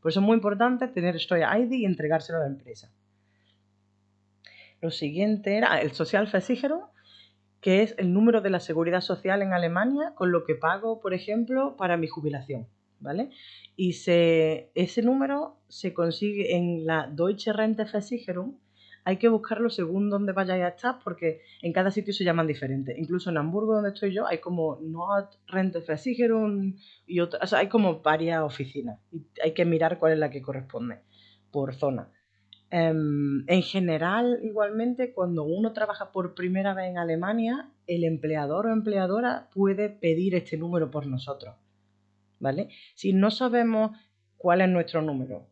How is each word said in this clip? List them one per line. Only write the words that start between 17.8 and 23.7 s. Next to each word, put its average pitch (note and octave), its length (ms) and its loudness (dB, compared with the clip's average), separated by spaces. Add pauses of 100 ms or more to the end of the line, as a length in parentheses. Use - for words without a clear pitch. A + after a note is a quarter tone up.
Hay F#3+ 120 0
que A#3 120 4
buscarlo A3 420 2
según G3 400 -2
donde G3+ 220 -2
vayáis F#3 300 0
a F3 60 0
estar, B3 340 -4
porque E3 380 -4 (220)
en E3+ 100 -2
cada F#3 180 2
sitio G3+ 220 -4
se G3 120 -2
llaman E3 220 2
diferente. C3+ 520 -4
Incluso F3 320 -4
en D#3+ 80 0
Hamburgo, G#3 380 0